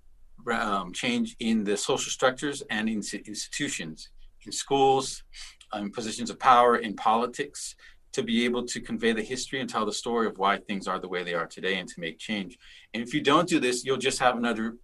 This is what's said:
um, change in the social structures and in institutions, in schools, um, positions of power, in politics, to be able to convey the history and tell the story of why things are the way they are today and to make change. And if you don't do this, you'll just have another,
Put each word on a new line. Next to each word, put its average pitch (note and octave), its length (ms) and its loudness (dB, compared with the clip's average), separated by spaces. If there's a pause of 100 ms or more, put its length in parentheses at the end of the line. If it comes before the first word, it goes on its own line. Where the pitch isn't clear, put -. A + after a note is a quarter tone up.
(500)
um, G2+ 440 -2
change A#2+ 460 -2
in A2+ 240 2
the G2 120 2
social - 340 0
structures C#3 600 0
and A2 180 -2
in G#2+ 140 -2 (240)
institutions, G2+ 840 -8 (380)
in - 60 -12
schools, C3+ 720 4 (480)
um, G#2 180 -4
positions A2 400 -6
of - 80 -10
power, B2 380 8
in G#2+ 180 -2
politics, A#2+ 800 -2 (380)
to C3+ 100 -2
be A#2 220 2
able A#2+ 200 0
to - 160 -8
convey A#2 320 0
the A2 100 -2
history B2+ 380 -6
and A#2 80 -6
tell A2 160 0
the G#2 80 -2
story A#2 340 0
of F#2 120 -4
why G2 180 4
things F#2+ 320 -6
are F#2 100 0
the F2+ 100 -10
way F2+ 140 -2
they F2 120 -4
are E2+ 120 0
today F#2+ 320 -4
and F2 100 -8
to - 120 -14
make E2 180 -8
change. G2 380 -6 (380)
And A2+ 80 -4
if B2 100 -10
you D3 80 0
don't D#3 280 6
do E3 120 2
this, B2 240 0
you'll C3 140 0
just B2 200 0
have B2 180 4
another, A#2 460 -2